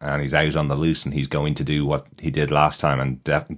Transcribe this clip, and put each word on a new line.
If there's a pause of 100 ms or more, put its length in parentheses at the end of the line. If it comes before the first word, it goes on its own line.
and
he's
out
on
the
loose
and
he's
going
to
do
what (120)
he
did
last
time
and
de-, (100)